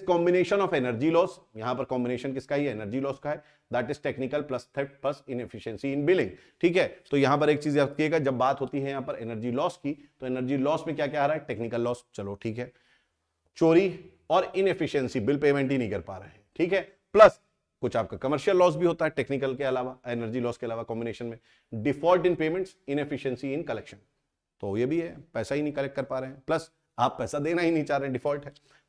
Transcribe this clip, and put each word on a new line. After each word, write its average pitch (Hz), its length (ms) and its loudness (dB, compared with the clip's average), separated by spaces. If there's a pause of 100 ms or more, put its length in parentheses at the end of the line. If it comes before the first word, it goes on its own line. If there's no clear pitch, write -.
combination 180 560 4
of 180 140 0
energy 123 340 0
loss, 180 180 4 (260)
यहां 117 180 -4
पर 131 100 -4
कॉम्बिनेशन 127 480 -2
किसका 135 240 -4
ही? 143 100 0
एनर्जी 107 340 -4
लॉस 135 180 -4
का 147 120 -6
है, 151 120 -6 (320)
that 123 160 0
is 143 100 -6
technical 131 480 -4
plus 123 180 -6 (120)
theft 139 240 -6
plus 143 180 -4 (140)
inefficiency 117 600 -6
in 143 140 0
billing, 165 200 4 (320)
ठीक 175 160 4
है। 165 100 4 (240)
तो 147 60 2
यहां 139 220 4
पर 151 120 6
एक 143 120 2
चीज 147 140 -2
याद 139 120 4
रखिएगा, 151 300 0
जब 131 200 0
बात 135 220 2
होती 139 200 -4
है 139 100 -4
यहां 135 120 -6
पर 139 180 -8
एनर्जी 113 320 -6
लॉस 156 240 -2
की, 143 160 -4 (280)
तो 131 60 -8
एनर्जी 127 300 -2
लॉस 143 300 0
में 160 100 -4
क्या 147 100 0
क्या 143 160 -2
आ 143 40 4
रहा 156 100 0
है? 147 120 -8
टेक्निकल 117 320 -4
लॉस, 120 240 -2 (100)
चलो 101 280 -8
ठीक 113 160 -6
है, 123 120 -10 (880)
चोरी 170 300 6 (420)
और 175 260 2
इनएफिशिएंसी, 151 640 0
बिल 135 180 0
पेमेंट 143 320 2
ही 135 80 0
नहीं 113 120 -2
कर 101 100 -4
पा 95 160 -12
रहे 90 120 -16
हैं, - 120 -20 (160)
ठीक 175 160 0
है, 196 80 2 (320)
प्लस 202 280 10 (420)
कुछ 120 140 -4
आपका 110 200 -2
कमर्शियल 147 400 0
लॉस 180 200 6
भी 170 100 2
होता 170 180 0
है 156 120 0
टेक्निकल 135 380 -2
के 135 100 -4
अलावा, 127 320 -2 (100)
एनर्जी 120 340 -4
लॉस 120 160 -2
के 120 100 -8
अलावा 113 160 -6
कॉम्बिनेशन 117 440 -6
में, 113 120 -10 (340)
default 143 540 2
in 175 140 2
payments, 170 360 -2 (140)
inefficiency 139 680 -4
in 165 80 -6
collection, 101 340 -10 (640)
तो 101 140 -4
ये 120 100 2
भी 160 140 -2
है, 165 160 -8 (180)
पैसा 117 200 -4
ही 147 80 0
नहीं 147 100 -2
कलेक्ट 139 240 -4
कर 135 60 -2
पा 131 160 -6
रहे 131 120 -8
हैं, 139 160 -20
प्लस 160 240 -2 (280)
आप 123 200 2
पैसा 127 200 -4
देना 165 240 0
ही 165 80 4
नहीं 156 140 2
चाह 143 140 0
रहे, 139 120 -4
डिफॉल्ट 143 340 -4
है। 143 80 -16 (360)